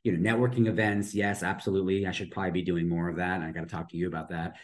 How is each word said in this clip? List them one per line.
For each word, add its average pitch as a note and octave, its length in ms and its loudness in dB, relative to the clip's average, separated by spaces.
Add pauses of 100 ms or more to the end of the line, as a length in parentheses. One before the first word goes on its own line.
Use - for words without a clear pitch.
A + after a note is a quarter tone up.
you G2 120 2
know, G2 160 4
networking A#2+ 360 4
events, G2+ 460 2
yes, G2+ 280 0
absolutely. F#2+ 640 0
I F2+ 60 -2
should F2+ 180 -6
probably F#2 220 -2
be F2+ 100 2
doing E2+ 260 2
more E2+ 200 2
of D#2+ 80 -4
that. F2+ 240 -2
I D#2+ 100 -6
gotta E2 160 -6
talk E2 240 -8
to E2+ 60 -8
you F2 100 0
about D#2+ 220 -6
that. F2 360 -6